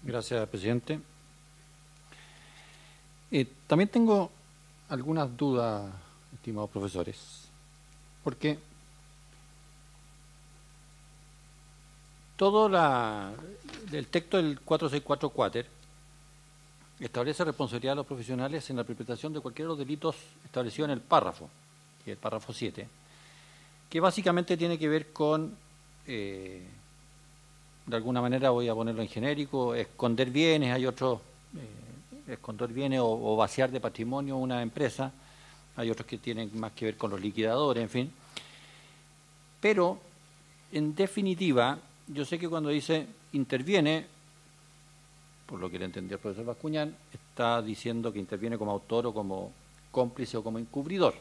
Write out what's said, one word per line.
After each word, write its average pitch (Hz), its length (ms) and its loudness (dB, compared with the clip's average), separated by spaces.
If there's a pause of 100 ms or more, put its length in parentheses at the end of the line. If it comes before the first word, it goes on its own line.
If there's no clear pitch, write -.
Gracias, 117 440 -2
presidente. 120 500 -2 (2250)
Eh, 131 160 4 (200)
también 175 200 6
tengo 208 420 4 (600)
algunas 139 480 -2
dudas, 117 520 0 (440)
estimados 107 360 -6
profesores, 95 760 -6 (760)
porque 147 380 -2 (3750)
todo 208 320 8
la, 120 640 4 (640)
el 139 140 -4
texto - 280 -2
del 151 240 2
cuatro 156 300 2
seis 139 160 -2
cuatro 143 240 0
Quater 117 360 0 (1300)
establece 131 460 -2
responsabilidad 131 480 -2
de 143 40 -2
los 139 80 -6
profesionales 131 640 -6
en 135 60 -4
la 120 80 -2
perpetración 120 480 -8
de 151 80 -6
cualquiera 131 280 -8
de - 20 -6
los 151 100 -4
delitos 147 380 -4 (260)
establecidos 135 460 -4
en 139 60 0
el 110 60 -8
párrafo, 92 480 2 (540)
que 104 80 -12
es 101 60 -10
el - 40 -20
párrafo 110 300 -6
siete, - 380 -8 (1000)
que 165 120 0
básicamente 175 560 4
tiene 170 200 2
que 151 120 2
ver 156 240 0
con, 156 420 2 (500)
eh, 95 560 -8 (1200)
de 117 100 -4
alguna 123 260 0
manera 127 300 4
voy 120 180 2
a 110 60 0
ponerlo 113 260 -2
en 104 80 -4
genérico, 135 680 -2
esconder 120 540 0
bienes, 151 420 4
hay 127 140 0
otros, 127 340 0 (380)
eh, 123 760 -16
esconder 117 380 -8
bienes 131 300 2
o, 117 60 4
o 110 280 2
vaciar 120 340 2
de 127 120 -4
patrimonio 131 560 -4
una 127 240 -2
empresa, 131 500 -2 (640)
hay 117 140 -2
otros 113 180 -4
que 117 100 -8
tienen 110 400 -6
más 110 140 -6
que - 140 -6
ver 110 100 0
con 107 160 -2
los 98 80 -4
liquidadores, 113 640 2
en 104 60 -4
fin. 127 220 -2 (1500)
Pero, 196 400 4 (720)
en 151 240 0
definitiva, 175 840 2 (300)
yo 143 160 -6
sé 165 160 -4
que 170 80 -4
cuando 160 220 -2
dice 151 360 0 (280)
interviene, 151 720 2 (1400)
por - 140 -12
lo 90 100 -6
que 90 80 -8
le 90 80 -4
entendí 92 280 -8
al 98 80 -8
profesor 107 240 -6
Bascuñán, 151 500 -4 (160)
está 117 500 0
diciendo 113 520 -4
que 104 60 -4
interviene 107 380 -4
como 104 140 -2
autor 113 360 -2
o 110 60 -4
como 95 380 -6 (400)
cómplice 123 460 -2
o 107 60 -4
como 113 140 -4
encubridor. 139 640 2